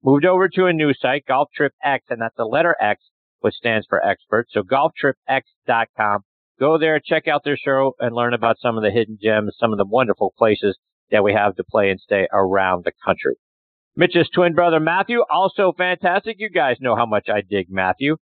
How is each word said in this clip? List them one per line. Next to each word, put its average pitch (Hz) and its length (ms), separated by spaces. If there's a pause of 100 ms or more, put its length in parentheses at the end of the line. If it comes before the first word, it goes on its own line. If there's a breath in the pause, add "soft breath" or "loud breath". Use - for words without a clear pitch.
Moved 143 240
over 185 220
to 185 180
a 180 60
new 156 200
site, 131 340
Golf 139 280
Trip 143 180 (100)
X, 139 280
and 117 100
that's 113 160
the 120 80
letter 151 340
X, 104 220 (440)
which 107 120
stands 110 300
for - 160
expert. 104 480
So 107 120
golf 135 340
trip 135 200 (120)
X 135 180 (200)
dot 117 280
com. 104 260 (380)
Go 156 200
there, 156 200
check 156 300
out 147 160
their 143 140
show, 135 420
and 120 140
learn 120 180
about 117 260
some 117 200
of 110 40
the 107 80
hidden 110 320
gems, 107 380
some 113 120
of 104 40
the 101 80
wonderful 104 540
places 104 400 (320)
that 107 120
we 101 120
have 104 220
to - 80
play 101 260
and 95 100
stay 98 320
around 95 520
the 85 80 (120)
country. - 300 (640)
Mitch's 175 380
twin 175 200
brother, 165 260
Matthew, 190 500
also 185 460
fantastic. 180 600
You 214 100
guys 151 320
know 123 160
how 120 80
much 107 240
I 104 140
dig 95 260
Matthew. 95 560